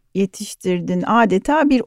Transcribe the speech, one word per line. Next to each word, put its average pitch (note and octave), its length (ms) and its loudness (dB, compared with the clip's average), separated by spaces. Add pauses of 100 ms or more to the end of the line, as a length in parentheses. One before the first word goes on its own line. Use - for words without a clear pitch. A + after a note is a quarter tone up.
(140)
yetiştirdin. F#3 920 -4
Adeta A#3+ 640 2
bir B3+ 160 2